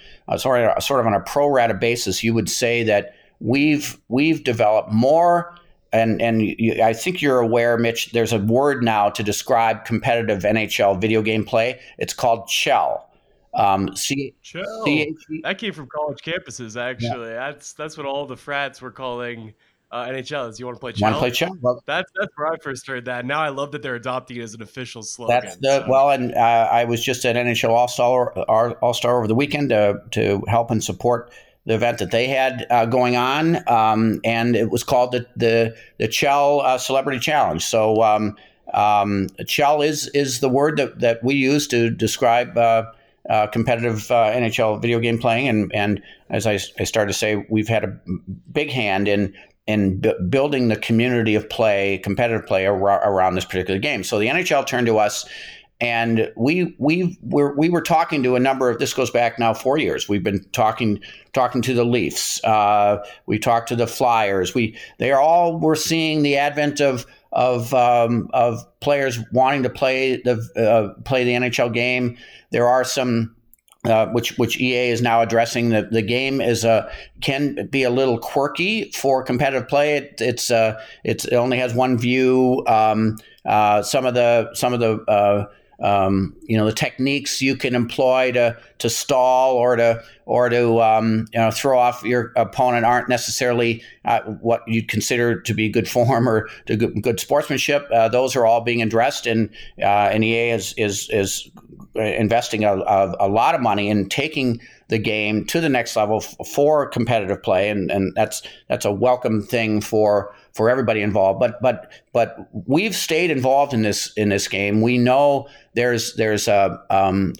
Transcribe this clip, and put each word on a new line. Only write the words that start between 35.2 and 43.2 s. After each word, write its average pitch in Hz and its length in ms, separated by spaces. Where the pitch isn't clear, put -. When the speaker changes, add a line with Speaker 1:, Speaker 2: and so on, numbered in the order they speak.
Speaker 1:
the, 113 400
the 117 100
Chell, 143 540
uh, 131 160
Celebrity 135 420
Challenge. 117 440
So, 110 400
um, 107 340
um, 101 540
Chell 151 340
is, 147 280
is 139 320
the 139 80
word 147 280
that, 131 220
that 117 240
we 131 100
use 143 360
to 117 200
describe, 117 640
uh, 113 280